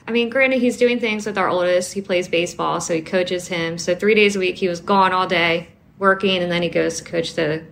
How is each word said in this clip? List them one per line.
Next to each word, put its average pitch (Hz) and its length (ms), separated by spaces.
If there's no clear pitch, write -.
I 220 60
mean, 233 180
granted, 262 300
he's 233 160
doing 240 240
things 214 260
with 202 120
our 180 100
oldest. 180 440
He 202 80
plays 180 280
baseball, 170 520
so 170 140
he 160 80
coaches 180 460
him. 170 300
So 175 180
three 208 180
days 202 220
a - 20
week, 180 200
he 190 100
was 175 120
gone 190 320
all 185 140
day 170 420
working, 190 440
and 175 80
then 175 120
he 170 60
goes 165 300
to - 60
coach 165 300
the 160 380